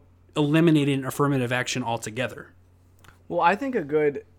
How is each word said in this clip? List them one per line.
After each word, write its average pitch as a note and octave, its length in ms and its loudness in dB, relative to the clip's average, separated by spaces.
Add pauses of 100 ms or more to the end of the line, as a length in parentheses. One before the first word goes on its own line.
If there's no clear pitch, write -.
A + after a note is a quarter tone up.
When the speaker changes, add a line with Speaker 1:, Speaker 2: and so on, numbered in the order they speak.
(360)
Speaker 1:
eliminating D3 720 2
affirmative C3+ 460 -2
action B2+ 300 -4
altogether. A#2 720 -8 (760)
Speaker 2:
Well, E3+ 120 -2
I E3+ 140 4
think C4+ 200 -6
a G3+ 80 0
good D3 420 0 (140)